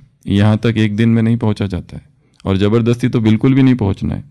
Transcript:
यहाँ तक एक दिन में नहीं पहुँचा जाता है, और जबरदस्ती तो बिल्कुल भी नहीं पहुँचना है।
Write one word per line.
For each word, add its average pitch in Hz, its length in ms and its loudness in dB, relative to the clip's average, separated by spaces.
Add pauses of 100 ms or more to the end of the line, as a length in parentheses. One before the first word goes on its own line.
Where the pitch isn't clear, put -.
(260)
यहाँ 107 320 2
तक 113 180 -2
एक 107 200 0
दिन 117 120 2
में 113 140 2
नहीं 113 140 0
पहुँचा 107 300 -4
जाता 92 300 -10
है, - 60 -16 (420)
और 98 120 0
जबरदस्ती 117 520 0
तो 117 120 -2
बिल्कुल 110 340 2
भी 135 80 4
नहीं 131 120 4
पहुँचना 101 400 -4
है। - 160 -12